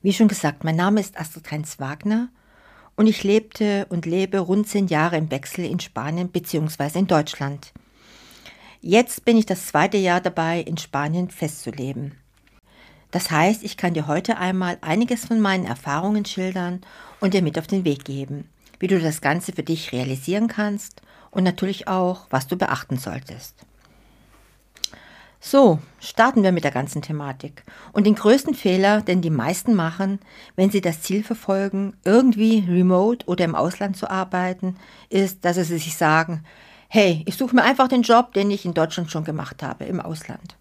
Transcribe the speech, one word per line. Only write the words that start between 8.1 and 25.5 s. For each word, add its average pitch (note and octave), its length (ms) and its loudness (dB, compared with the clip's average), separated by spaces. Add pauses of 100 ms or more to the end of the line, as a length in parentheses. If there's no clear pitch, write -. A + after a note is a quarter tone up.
Jetzt A3 440 2
bin A3+ 120 6
ich A3 80 4
das - 220 -4
zweite F#3 300 2
Jahr F3+ 240 2
dabei, E3+ 400 -2
in D#3+ 180 -6
Spanien D#3 500 -4
festzuleben. C#3 880 -8 (960)
Das - 180 -4
heißt, F3 340 2
ich - 140 -10
kann F3 160 -2
dir D3+ 140 -4
heute F3 300 -2
einmal F#3 440 -4
einiges A3+ 440 -2
von A3+ 140 0
meinen F#3+ 260 0
Erfahrungen F#3+ 600 -2
schildern F#3 560 -6 (380)
und G3 160 0
dir G#3+ 80 4
mit D3+ 160 -2
auf D#3+ 80 -10
den F#3+ 180 -2
Weg C#3+ 200 -2
geben, C#3 440 -10 (280)
wie F#3 100 -4
du F#3 120 2
das D#3 220 -2
Ganze E3+ 320 -2
für D#3 100 -6
dich D#3+ 300 -6
realisieren C3+ 560 -2
kannst G#3 520 -6 (300)
und F#3 140 0
natürlich F#3 420 -2
auch, F#3 420 -2
was C3 180 -2
du F3+ 100 -4
beachten - 400 -4
solltest. - 580 -12 (1800)
So, A#3+ 400 6 (220)